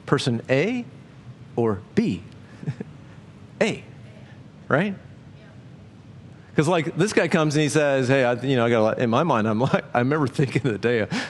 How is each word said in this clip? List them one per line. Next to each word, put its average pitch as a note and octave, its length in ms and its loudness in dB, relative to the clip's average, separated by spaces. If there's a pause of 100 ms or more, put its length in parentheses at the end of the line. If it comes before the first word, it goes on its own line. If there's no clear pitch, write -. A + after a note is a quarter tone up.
Person A#2+ 420 0
A G#3 380 0 (720)
or A2 260 -2 (140)
B? D3 260 -2 (720)
<laughs> - 680 -12
A, A3 220 -4 (840)
right? F#3 260 0 (1600)
'Cause, D3+ 120 2
like, E3 300 -2
this G3 160 0
guy F#3+ 140 2
comes D#3 280 2
and D3+ 60 2
he D3 80 2
says, C#3 380 2
"Hey, C3+ 160 4
I, B2 180 2
you C3+ 140 0
know, A#2 100 4
I A#2+ 60 4
got A#2 80 4
a - 20 4
lot," G#2+ 160 2
in A#2 140 0
my A#2+ 100 4
mind, B2 260 2
I'm A2 120 0
like, D#3 340 0
I A#2+ 60 2
remember C#3 260 0
thinking B2+ 380 -2
the G#2+ 160 -2
day, A2+ 260 0 (240)